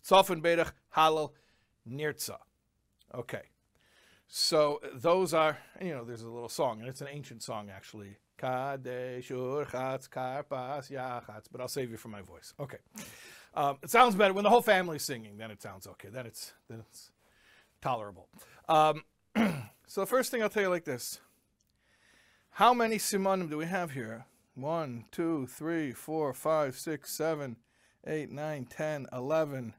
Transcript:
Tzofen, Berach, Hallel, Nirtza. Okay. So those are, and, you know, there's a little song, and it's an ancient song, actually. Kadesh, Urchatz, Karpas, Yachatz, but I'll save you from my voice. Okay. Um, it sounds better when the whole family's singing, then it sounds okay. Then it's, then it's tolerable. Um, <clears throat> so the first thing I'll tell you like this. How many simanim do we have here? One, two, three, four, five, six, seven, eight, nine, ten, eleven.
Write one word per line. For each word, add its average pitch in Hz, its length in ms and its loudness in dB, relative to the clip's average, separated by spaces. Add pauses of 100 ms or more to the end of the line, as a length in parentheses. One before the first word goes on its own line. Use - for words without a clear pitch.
Tzofen, 190 340 6
Berach, 170 300 2 (240)
Hallel, 156 360 4 (580)
Nirtza. 143 480 -6 (760)
Okay. 120 300 -8 (840)
So 151 520 4 (140)
those 170 400 4
are, 156 240 4 (200)
and, 185 120 -6
you 151 60 -4
know, 120 100 -8
there's 117 160 -10
a 113 80 -12
little 117 200 -10
song, 120 300 0
and 120 80 -10
it's 135 140 -12
an 143 100 -10
ancient 135 320 -14
song, 104 260 -10
actually. 101 460 -16 (220)
Kadesh, 127 920 -6
Urchatz, 131 800 -4
Karpas, 135 800 -8
Yachatz, 123 600 -10
but 127 80 -12
I'll 127 80 -6
save 127 240 -4
you 110 60 -10
from 113 140 -14
my 101 100 -14
voice. - 380 -20
Okay. 139 180 -10 (760)
Um, 139 300 0
it 160 60 -14
sounds 233 260 8
better 196 180 6
when 202 100 0
the 208 60 6
whole 240 120 10
family's 180 420 2
singing, 110 340 -8
then 110 140 -10
it 104 100 -16
sounds 98 260 -14
okay. 95 220 -18
Then 123 160 -10
it's, - 280 -16 (160)
then 113 100 -14 (100)
it's - 220 -20 (680)
tolerable. 104 480 -6 (380)
Um, 156 360 6 (320)
<clears throat> - 0 - (520)
so - 140 -4
the - 60 0
first 254 240 2
thing 240 100 0
I'll 208 80 2
tell 208 140 2
you 185 60 2
like 175 160 0
this. 127 340 -6 (1300)
How 233 220 8
many 226 240 2
simanim 190 520 0
do 151 80 -4
we 160 80 -2
have 175 260 -2
here? 113 340 -8 (300)
One, 135 560 -6
two, 165 360 -2
three, 156 440 -4
four, 151 420 -4
five, 151 440 0
six, - 340 -8
seven, 151 460 -2 (480)
eight, 156 260 -4
nine, 147 340 -6
ten, 151 480 -6
eleven. 135 640 -2